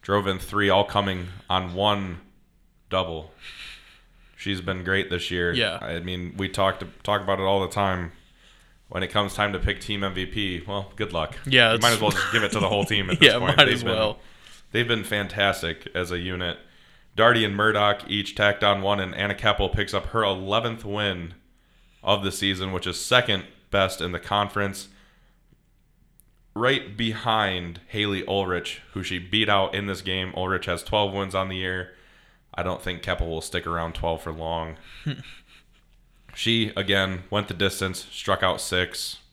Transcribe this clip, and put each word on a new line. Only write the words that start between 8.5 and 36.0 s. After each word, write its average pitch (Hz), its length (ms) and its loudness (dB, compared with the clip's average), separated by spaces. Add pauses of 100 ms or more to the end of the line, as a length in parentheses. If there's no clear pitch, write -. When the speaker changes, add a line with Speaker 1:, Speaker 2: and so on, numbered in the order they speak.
Speaker 1:
When 92 140 -6
it 95 60 -4
comes 101 240 0
time 104 200 0
to 92 60 -2
pick 98 200 -2
team 101 240 -6
M 95 100 -4
V 92 120 -4
P, 92 420 -6
well, 101 300 -8
good 92 160 -4
luck. 80 320 -4
Speaker 2:
Yeah, 120 280 6
Speaker 1:
You 117 60 2
might 117 100 6
Speaker 2:
it's 117 80 6
Speaker 1:
as 104 40 0
well 107 100 6
just - 220 0
give 113 100 4
it 98 100 0
to 110 60 2
the 98 80 2
whole 101 160 4
team 98 260 0
at 95 100 -2
this 139 100 10
Speaker 2:
<laughs> - 20 6
Yeah, 117 80 2
Speaker 1:
point. 92 160 2
Speaker 2:
might 151 100 8
Speaker 1:
They've 104 100 4
Speaker 2:
as 117 80 -4
Speaker 1:
been, - 120 0
Speaker 2:
well. 107 220 0 (560)
Speaker 1:
they've 117 140 2
been 113 180 0
fantastic 98 920 0
as 87 160 -2
a 87 80 -2
unit. 90 380 -4 (580)
Darty 113 300 6
and 98 100 -2
Murdoch 104 540 4
each 101 260 -2
tacked 104 300 4
on 101 160 4
one, 101 180 2
and 92 160 -6
Anna 101 200 -2
Keppel 101 340 2
picks 98 240 -4
up 98 140 -2
her 113 160 0
eleventh 104 600 0
win 98 520 -4 (680)
of 101 200 2
the 95 100 0
season, 95 400 -2
which 90 140 -4
is 87 120 -4
second 117 460 2 (240)
best 95 320 2
in 87 100 -2
the 87 80 -4
conference, 101 680 -2 (1600)
right 117 440 0
behind 104 880 -2
Haley 101 400 -2
Ulrich, 92 540 -2 (120)
who 95 100 -4
she 90 160 -4
beat 101 280 2
out 98 260 4
in 101 140 -2
this 92 140 -4
game. 92 340 -4
Ulrich 92 300 -2
has 87 180 -2
twelve 104 300 0
wins 98 220 -4
on 95 120 0
the 92 100 -6
year. 92 340 -6 (600)
I 87 100 -4
don't 90 180 -4
think 90 200 -6
Keppel 87 280 -2
will 80 120 -4
stick - 240 -6
around 85 300 -2
twelve 82 260 -4
for 82 120 -8
long. 80 420 -6 (300)
Speaker 2:
<laughs> 147 100 -4 (1160)